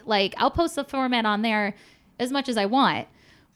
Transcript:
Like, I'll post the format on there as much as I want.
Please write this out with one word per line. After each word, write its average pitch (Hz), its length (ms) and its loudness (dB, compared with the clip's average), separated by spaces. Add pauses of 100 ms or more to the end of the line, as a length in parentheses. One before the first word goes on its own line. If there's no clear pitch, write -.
Like, 202 300 2
I'll 254 120 2
post 330 260 0
the 285 80 -4
format 254 440 -2
on 208 160 0
there 214 320 0 (440)
as 247 120 -2
much 277 180 -2
as 226 80 -2
I 196 80 2
want. 208 420 2 (480)